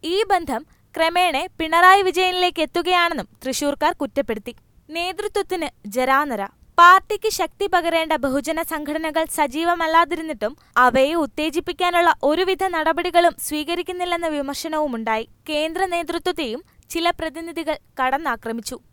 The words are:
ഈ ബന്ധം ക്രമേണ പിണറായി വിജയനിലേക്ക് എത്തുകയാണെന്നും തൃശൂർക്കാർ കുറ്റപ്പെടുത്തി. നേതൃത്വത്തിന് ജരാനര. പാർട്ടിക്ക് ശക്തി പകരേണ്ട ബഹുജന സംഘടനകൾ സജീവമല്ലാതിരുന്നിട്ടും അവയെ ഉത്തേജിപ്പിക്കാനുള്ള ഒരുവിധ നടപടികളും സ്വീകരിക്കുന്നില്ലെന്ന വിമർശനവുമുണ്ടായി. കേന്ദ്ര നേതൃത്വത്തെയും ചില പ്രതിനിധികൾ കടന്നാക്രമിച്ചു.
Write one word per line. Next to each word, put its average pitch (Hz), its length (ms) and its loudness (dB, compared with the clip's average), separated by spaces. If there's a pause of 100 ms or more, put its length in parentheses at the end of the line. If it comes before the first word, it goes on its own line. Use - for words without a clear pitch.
ഈ 339 200 -2
ബന്ധം 339 380 -2 (320)
ക്രമേണ 339 420 2 (180)
പിണറായി 359 480 6
വിജയനിലേക്ക് 359 600 0
എത്തുകയാണെന്നും 339 680 0 (100)
തൃശൂർക്കാർ 285 560 -2
കുറ്റപ്പെടുത്തി. 240 600 -6 (340)
നേതൃത്വത്തിന് 359 800 -4 (180)
ജരാനര. 254 540 0 (360)
പാർട്ടിക്ക് 381 520 6
ശക്തി 381 360 -4
പകരേണ്ട 330 500 0
ബഹുജന 277 460 -2
സംഘടനകൾ 311 600 -4 (440)
സജീവമല്ലാതിരുന്നിട്ടും 320 840 0 (240)
അവയെ 262 380 4
ഉത്തേജിപ്പിക്കാനുള്ള 339 960 0 (120)
ഒരുവിധ 359 440 0
നടപടികളും 339 720 2
സ്വീകരിക്കുന്നില്ലെന്ന 339 920 -4
വിമർശനവുമുണ്ടായി. 277 960 -4 (200)
കേന്ദ്ര 320 380 -2
നേതൃത്വത്തെയും 339 760 -4 (300)
ചില 339 200 0
പ്രതിനിധികൾ 320 680 -6 (180)
കടന്നാക്രമിച്ചു. 254 840 -4 (160)